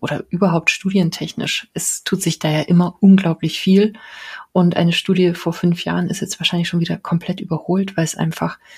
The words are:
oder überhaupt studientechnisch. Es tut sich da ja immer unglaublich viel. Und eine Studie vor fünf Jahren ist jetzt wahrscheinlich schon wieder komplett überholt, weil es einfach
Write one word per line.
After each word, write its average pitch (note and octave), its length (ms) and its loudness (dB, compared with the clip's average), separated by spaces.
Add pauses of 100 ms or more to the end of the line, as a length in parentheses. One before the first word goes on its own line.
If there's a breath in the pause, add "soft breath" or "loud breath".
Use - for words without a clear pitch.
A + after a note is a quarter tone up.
oder - 300 -6
überhaupt F3 400 2
studientechnisch. - 1040 -2
Es - 280 -6
tut - 200 -2
sich - 180 -2
da D#3 100 0
ja D3+ 120 0
immer F3 360 2
unglaublich F#3+ 640 4
viel. G3+ 320 4 (580 loud breath)
Und F3 260 2
eine E3+ 160 2
Studie F3+ 420 2
vor E3+ 180 -4
fünf F3 320 -2
Jahren F3 240 -2
ist - 120 -6
jetzt - 200 -8
wahrscheinlich E3+ 280 -4
schon F3 120 -2
wieder E3 160 -2
komplett F3 420 -4
überholt, F#3+ 580 -4
weil E3 80 0
es - 120 -6
einfach E3 420 -4 (200 loud breath)